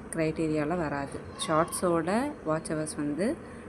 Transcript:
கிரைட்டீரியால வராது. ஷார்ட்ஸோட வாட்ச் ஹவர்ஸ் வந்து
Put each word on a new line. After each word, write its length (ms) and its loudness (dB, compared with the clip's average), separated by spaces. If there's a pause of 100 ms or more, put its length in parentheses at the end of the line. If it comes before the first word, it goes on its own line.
(120)
கிரைட்டீரியால 640 2
வராது. 420 -2 (280)
ஷார்ட்ஸோட 840 4 (140)
வாட்ச் 280 0
ஹவர்ஸ் 240 -2
வந்து 400 0 (320)